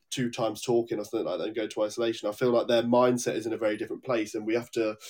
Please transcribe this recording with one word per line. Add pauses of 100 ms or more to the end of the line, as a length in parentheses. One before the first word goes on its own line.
(100)
two
times
talking
or
something
like
that
and
go
to
isolation,
I
feel
like
their
mindset
is
in
a
very
different
place,
and
we
have
to (140)